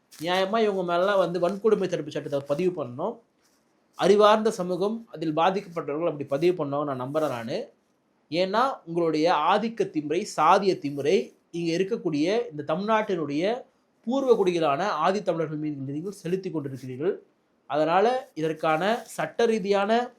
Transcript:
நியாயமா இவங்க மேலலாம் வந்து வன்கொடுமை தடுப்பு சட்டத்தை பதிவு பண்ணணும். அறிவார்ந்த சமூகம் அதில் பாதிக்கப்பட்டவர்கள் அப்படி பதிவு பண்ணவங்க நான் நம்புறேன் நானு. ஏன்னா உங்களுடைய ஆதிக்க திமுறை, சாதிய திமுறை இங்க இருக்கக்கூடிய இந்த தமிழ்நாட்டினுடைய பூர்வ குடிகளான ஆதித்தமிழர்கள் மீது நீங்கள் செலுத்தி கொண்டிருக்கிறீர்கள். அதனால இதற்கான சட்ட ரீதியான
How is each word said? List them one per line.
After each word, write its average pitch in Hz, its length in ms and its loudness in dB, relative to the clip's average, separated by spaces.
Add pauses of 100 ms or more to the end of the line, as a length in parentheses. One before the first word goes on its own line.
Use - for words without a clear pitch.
(220)
நியாயமா 190 400 0
இவங்க 196 200 0
மேலலாம் 180 360 2
வந்து 175 300 2
வன்கொடுமை 196 400 2
தடுப்பு 156 220 -4
சட்டத்தை 147 360 -4
பதிவு 170 380 -2
பண்ணணும். 151 340 -6 (760)
அறிவார்ந்த 208 560 6
சமூகம் 185 640 -4
அதில் 160 240 -4
பாதிக்கப்பட்டவர்கள் 165 720 -2
அப்படி 147 180 -4
பதிவு 160 400 0
பண்ணவங்க 143 300 -4
நான் 127 80 -6
நம்புறேன் 147 260 -2
நானு. 131 440 -6 (580)
ஏன்னா 196 560 0
உங்களுடைய 165 460 2
ஆதிக்க 196 520 2
திமுறை, 160 420 -4 (100)
சாதிய 180 380 4
திமுறை 143 580 -2 (180)
இங்க 170 260 -2
இருக்கக்கூடிய 185 640 -2 (100)
இந்த 147 240 -4
தமிழ்நாட்டினுடைய 196 880 -2 (420)
பூர்வ 254 300 4
குடிகளான 170 540 2 (180)
ஆதித்தமிழர்கள் 165 500 0
மீது 143 360 -6
நீங்கள் 165 200 -8
செலுத்தி 185 380 -6
கொண்டிருக்கிறீர்கள். 135 640 -6 (500)
அதனால 180 680 2
இதற்கான 160 680 0
சட்ட 170 420 -2
ரீதியான 214 720 2